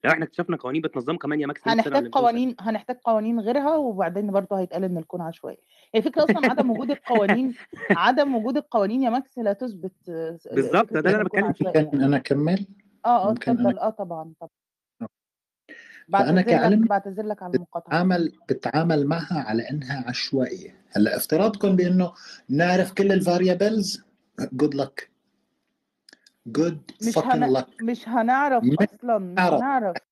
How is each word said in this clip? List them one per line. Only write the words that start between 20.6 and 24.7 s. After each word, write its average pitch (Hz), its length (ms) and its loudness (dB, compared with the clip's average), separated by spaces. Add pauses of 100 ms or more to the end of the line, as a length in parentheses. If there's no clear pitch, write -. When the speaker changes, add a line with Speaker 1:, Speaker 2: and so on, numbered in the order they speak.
Speaker 3:
هلا 104 260 2
افتراضكم 196 580 0
بإنه 180 380 2 (360)
نعرف 180 440 2
كل 196 180 2
الفاريبلز، 185 920 2 (380)
good 139 400 0